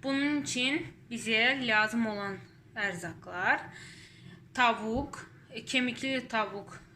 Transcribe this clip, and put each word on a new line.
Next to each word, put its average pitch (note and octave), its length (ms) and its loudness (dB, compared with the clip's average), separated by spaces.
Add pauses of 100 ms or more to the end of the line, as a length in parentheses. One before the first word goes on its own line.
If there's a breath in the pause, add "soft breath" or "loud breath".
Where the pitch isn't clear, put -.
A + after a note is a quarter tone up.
Bunun C#4 380 2
için C#4 460 0 (220)
bize A#3 580 2
lazım A3 400 2
olan G3+ 300 -2 (380)
erzaklar, F3+ 840 -2 (920 loud breath)
tavuk, A#3 800 2 (200)
e, A3+ 140 -10
kemikli B3+ 640 0
tavuk G3+ 520 -2 (160)